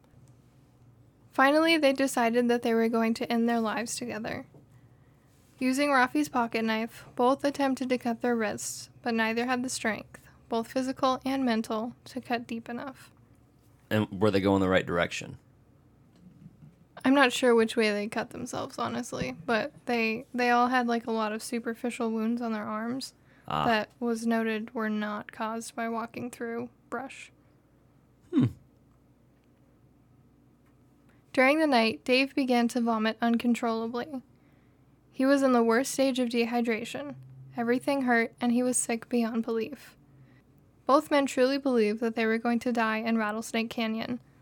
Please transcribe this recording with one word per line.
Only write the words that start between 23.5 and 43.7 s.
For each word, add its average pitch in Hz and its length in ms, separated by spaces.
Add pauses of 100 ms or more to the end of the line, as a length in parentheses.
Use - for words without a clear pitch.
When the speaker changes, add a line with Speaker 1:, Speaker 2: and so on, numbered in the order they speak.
Speaker 1:
that 220 240 (100)
was 233 260
noted 226 480
were 220 160
not 214 400
caused 226 460
by 233 120
walking 233 440
through 233 360 (220)
brush. 247 400 (1040)
Speaker 2:
Hmm. 247 120 (2750)
Speaker 1:
During 277 260
the 320 80
night, 226 380
Dave 262 300
began 247 340
to 240 120
vomit 220 400
uncontrollably. 233 1000 (920)
He 262 140
was 277 160
in 262 100
the 240 100
worst 233 300
stage 269 260
of 247 100
dehydration. 240 840 (420)
Everything 254 460
hurt, 233 380
and 240 120
he 247 100
was 247 140
sick - 320
beyond 233 360
belief. 226 520 (880)
Both 294 240
men 285 160
truly 262 320
believed 220 420
that 226 140
they 226 120
were 220 120
going 240 220
to 247 120
die 220 260
in 226 200
Rattlesnake 226 520